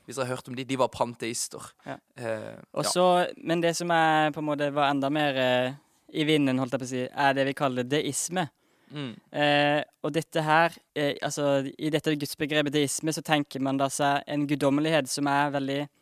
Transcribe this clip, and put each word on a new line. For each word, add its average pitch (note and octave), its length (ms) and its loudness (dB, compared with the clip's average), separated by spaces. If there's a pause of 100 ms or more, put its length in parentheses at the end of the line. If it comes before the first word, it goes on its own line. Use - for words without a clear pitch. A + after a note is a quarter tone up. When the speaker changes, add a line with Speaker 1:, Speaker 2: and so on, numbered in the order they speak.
Speaker 1:
hvis B2 120 -14
jeg C3 100 -2
har B2+ 80 -4
hørt - 140 -12
om B2 60 -12
de, C3 100 -8
de C3 120 -4
var B2+ 120 4
panteister. - 800 -6 (140)
Speaker 2:
Ja. C#3 100 -10 (220)
Speaker 1:
Eh, A2 400 -8 (160)
Speaker 2:
Og D3+ 100 -2
Speaker 1:
ja. - 60 -2
Speaker 2:
så, F3+ 160 4 (320)
men E3+ 240 -2
det E3+ 160 2
som F3 140 -4
er, D#3 400 4
på D3+ 80 -8
en D#3 60 -4
måte, D3 280 -2
var C#3+ 180 2
enda C#3 180 0
mer, D3 260 0
eh, B2+ 380 2 (400)
i D#3+ 120 -2
vinden, C#3+ 340 2
holdt C3 140 -2
jeg C3+ 80 0
på C3 40 -10
å B2+ 60 -10
si, B2+ 160 -4
er C#3 260 2
det C3+ 140 2
vi C#3 60 -2
kaller B2+ 300 0
deisme. C#3+ 640 -2 (420)
Speaker 1:
Mm. C#3 240 -10 (160)
Speaker 2:
Eh, D3 520 2 (200)
og D3+ 80 -2
dette D#3+ 320 -2
her, E3 300 4 (200)
eh, D3 280 0
altså, C#3 580 0
i D3+ 100 -4
dette D3+ 300 0
gudsbegrepet D3 540 -2
deisme, D3+ 400 0
så D#3+ 100 -8
tenker D3 380 0
man C3+ 160 0
da C#3 100 2
seg C#3+ 400 0
en D3 180 -2
guddommelighet D3 600 2
som C#3+ 200 -4
er C#3+ 240 2
veldig C#3 300 -4 (200)